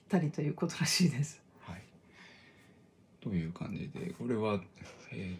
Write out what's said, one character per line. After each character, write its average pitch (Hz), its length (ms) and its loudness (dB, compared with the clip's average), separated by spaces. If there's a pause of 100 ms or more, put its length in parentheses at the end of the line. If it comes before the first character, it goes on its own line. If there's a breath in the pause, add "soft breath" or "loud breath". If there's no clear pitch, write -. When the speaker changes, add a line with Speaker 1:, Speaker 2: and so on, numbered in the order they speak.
Speaker 1:
た 190 100 6
り 151 120 4
と - 100 -4
い 151 80 2
う 147 60 0
こ - 120 0
と - 120 -4
ら 156 80 2
し - 200 6
い 147 40 8
で 127 120 0
す。 - 200 -4 (180)
Speaker 2:
は - 160 -10
い。 - 60 -14 (1400 loud breath)
と 120 140 -4
い 80 120 2
う 85 60 -4
感 - 240 -6
じ 87 140 -6
で、 - 240 -6
こ 120 120 -6
れ 117 80 2
は、 107 260 2 (520)
え 92 280 -6